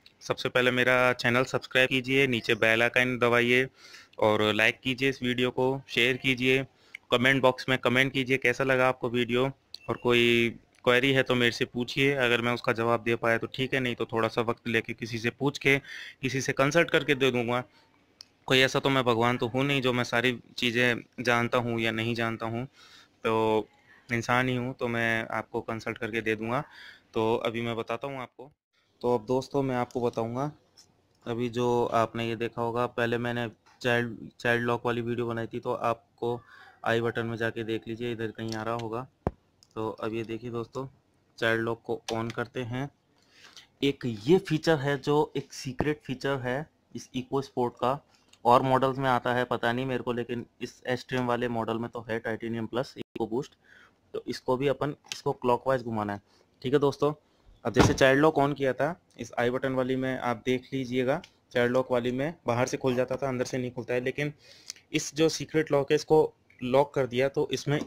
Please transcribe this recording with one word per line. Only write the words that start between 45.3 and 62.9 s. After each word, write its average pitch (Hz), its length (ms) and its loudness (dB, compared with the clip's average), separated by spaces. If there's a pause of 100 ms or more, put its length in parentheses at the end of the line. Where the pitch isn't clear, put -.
एक - 160 -8
सीक्रेट 139 500 -4
फीचर 139 360 -4
है 127 260 -4 (300)
इस - 200 -14
इको 131 260 -4
स्पोर्ट 123 340 -4
का, 131 240 0 (460)
और 123 180 8
मॉडल्स 131 340 2
में 135 120 0
आता 123 240 2
है 123 120 2
पता 120 260 0
नहीं 127 140 -2
मेरे 123 180 -4
को, 123 100 -4
लेकिन 120 320 -6 (160)
इस - 260 -12
एक्सट्रीम 127 380 -4
वाले 120 240 0
मॉडल 113 300 -2
में 117 100 -6
तो 117 200 -12
है, 113 100 -4
टाइटेनियम 113 480 -6
प्लस 120 300 -4
इको 113 300 -8
बूस्ट। 120 280 -6 (580)
तो - 140 -8
इसको 127 300 -2
भी 139 100 -2
अपन, 139 280 -2 (180)
इसको - 200 -6
क्लॉकवाइज 123 500 0
घुमाना 107 300 -4
है, 101 80 -10 (400)
ठीक 127 120 0
है 147 80 4
दोस्तों। 143 320 2 (520)
अब 110 80 -2
जैसे 123 220 6
चाइल्ड 135 260 6
लॉक 156 180 4
on 139 160 2
किया 135 180 -2
था, 147 220 -2 (240)
इस 117 200 -12
आई 120 100 2
बटन 131 240 -2
वाली 131 240 0
में 131 220 -2
आप 117 260 -4
देख 123 280 -2
लीजिएगा, 131 480 -2 (300)
चाइल्ड 120 220 2
लॉक 127 180 0
वाली 123 220 2
में 143 200 -4 (140)
बाहर 123 200 2
से 139 100 -4
खुल 131 180 0